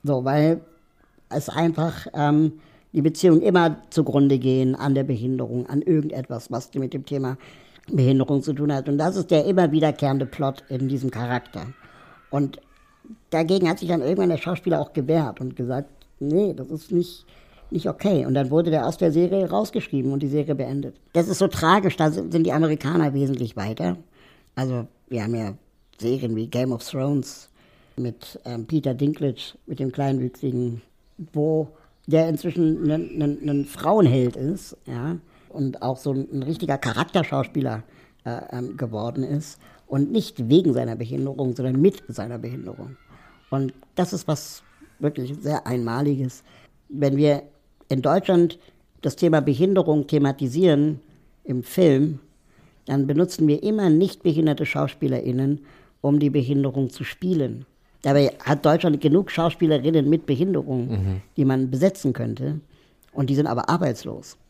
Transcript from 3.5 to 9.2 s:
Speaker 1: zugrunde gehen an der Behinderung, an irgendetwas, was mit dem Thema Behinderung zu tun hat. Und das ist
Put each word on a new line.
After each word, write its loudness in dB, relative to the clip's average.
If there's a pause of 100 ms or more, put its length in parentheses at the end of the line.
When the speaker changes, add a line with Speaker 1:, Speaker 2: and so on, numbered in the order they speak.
Speaker 1:
zugrunde 2
gehen 2
an 0
der 0
Behinderung, -4
an -2
irgendetwas, -2
was -8
mit -4
dem -8
Thema -4 (540)
Behinderung 4
zu -4
tun -2
hat. -4
Und 0
das 0
ist -2